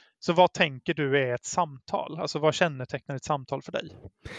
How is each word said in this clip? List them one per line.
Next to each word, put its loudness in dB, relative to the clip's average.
Så 2
vad 6
tänker -2
du 2
är 0
ett -6
samtal? -4
Alltså, -4
vad 4
kännetecknar -2
ett -8
samtal -4
för -16
dig? -6